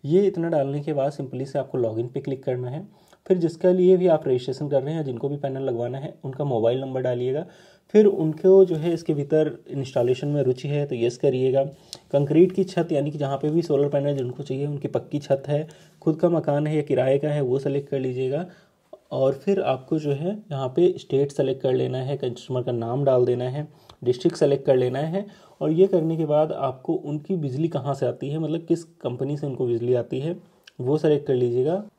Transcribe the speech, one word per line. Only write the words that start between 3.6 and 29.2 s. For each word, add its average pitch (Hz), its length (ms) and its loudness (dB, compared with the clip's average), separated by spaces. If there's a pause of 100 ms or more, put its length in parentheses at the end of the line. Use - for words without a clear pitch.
लिए 185 240 6
भी 180 120 2
आप 156 200 2
रजिस्ट्रेशन 131 400 -2
कर 139 140 2
रहे 151 120 -4
हैं, 160 100 -4
जिनको 131 240 -6
भी 143 80 -4
पैनल 135 260 -6
लगवाना 123 360 -4
है 143 160 -10 (100)
उनका 131 200 -6
मोबाइल 123 360 2
नंबर 131 200 -6
डालिएगा, 127 440 -2 (500)
फिर 208 120 8
उनको 190 580 6
जो 170 120 0
है 165 180 -2
इसके 165 200 -2
भीतर 151 360 0 (200)
इंस्टॉलेशन 127 580 0
में 147 140 0
रुचि 127 260 0
है 147 180 -2
तो 139 80 -6
यस 120 220 0
करिएगा। 131 460 2 (500)
कंक्रीट 160 400 4
की 190 120 0
छत 170 280 -2
यानी 143 180 0
कि 151 80 -10
जहाँ 139 180 -2
पे 151 140 -2
भी 165 120 2
सोलर 143 260 2
पैनल 143 280 0
जिनको 127 260 -6
चाहिए 135 240 -4
उनकी 147 220 -6
पक्की 143 300 -4
छत 139 300 -2
है, 147 180 -2 (360)
खुद 160 140 0
का 170 120 2
मकान 147 380 0
है 156 100 -2
या 151 60 0
किराए 135 360 2
का 151 100 -2
है 147 140 -2
वो 127 160 0
सिलेक्ट 139 320 -4
कर 139 80 -2
लीजिएगा 131 480 -4 (680)
और 135 220 2
फिर 190 280 0
आपको 135 360 -2
जो 147 140 -2
है 170 240 -4 (140)
यहाँ 135 180 -4
पे 175 300 2
स्टेट 139 340 0
सेलेक्ट 135 300 -2
कर 131 120 2
लेना 127 260 0
है, 135 160 -4
कस्टमर 123 460 -4
का 127 120 -4
नाम 120 300 -2
डाल 127 220 4
देना 123 200 0
है, 147 200 -6 (380)
डिस्ट्रिक्ट 127 320 0
सेलेक्ट 143 300 2
कर 135 100 6
लेना 127 240 0
है 180 260 -4 (340)
और 151 120 0
ये 180 140 6
करने 165 300 0
के 160 100 -2
बाद 151 280 2
आपको 135 400 -4
उनकी 151 420 -4
बिजली 147 320 -2
कहाँ 143 260 -4
से 135 120 -2
आती 127 240 -6
है, 156 80 -4
मतलब 160 280 -4
किस 165 180 0
कंपनी 131 520 -6